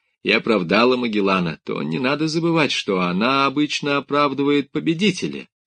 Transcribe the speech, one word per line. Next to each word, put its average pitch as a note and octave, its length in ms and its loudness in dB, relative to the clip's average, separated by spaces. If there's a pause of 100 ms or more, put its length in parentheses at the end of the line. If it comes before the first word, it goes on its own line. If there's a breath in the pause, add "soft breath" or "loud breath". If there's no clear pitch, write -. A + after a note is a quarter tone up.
(220)
и G2+ 80 0
оправдала A2 680 2
Магеллана, G2 680 0
то - 180 -6
не D#2+ 160 -2
надо C#3+ 300 -2
забывать, E3 420 0
что F#2 300 -2
она A2+ 460 0
обычно C#3+ 500 -2
оправдывает C#3 720 0
победителя D3+ 800 -2 (180)